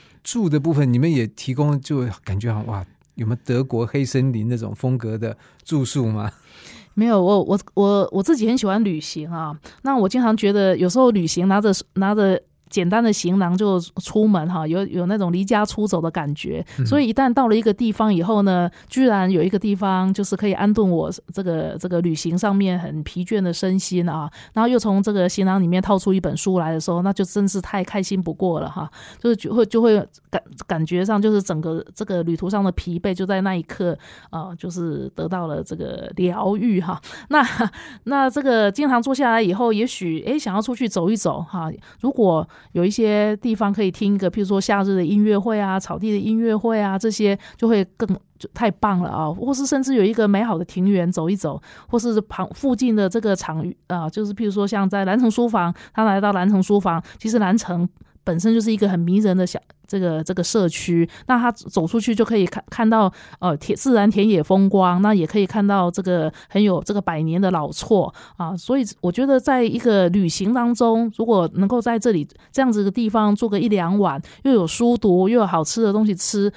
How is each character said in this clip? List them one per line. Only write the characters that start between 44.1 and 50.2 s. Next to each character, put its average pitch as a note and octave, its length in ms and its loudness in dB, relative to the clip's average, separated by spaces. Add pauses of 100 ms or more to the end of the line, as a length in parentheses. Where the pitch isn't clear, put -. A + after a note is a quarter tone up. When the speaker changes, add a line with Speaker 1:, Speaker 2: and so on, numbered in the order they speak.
Speaker 2:
一 G3 40 2
个， F#3+ 120 0
譬 G3+ 80 -6
如 G3+ 60 0
说 G3 160 0
夏 G3+ 220 0
日 G3 120 0
的 F#3 80 2
音 G#3 220 2
乐 G#3+ 120 4
会 G#3+ 220 0
啊， F#3+ 220 -2
草 D#3+ 180 -8
地 G#3+ 140 -2
的 G#3 60 0
音 G#3+ 200 0
乐 A3+ 160 2
会 A3 240 0
啊， G3 200 0
这 A3 120 0
些 G3+ 260 0 (200)
就 A#3 100 0
会 A3 160 4 (140)
更， A3+ 100 -4 (320)
就 - 140 -16
太 A3+ 180 0
棒 G3 280 0
了 F3 100 -2
啊。 D#3 240 -4
或 C4+ 220 -4
是 C4+ 100 -4
甚 C4+ 180 0
至 C4 120 -2
有 G#3+ 100 4
一 A3 80 2
个 G#3+ 160 2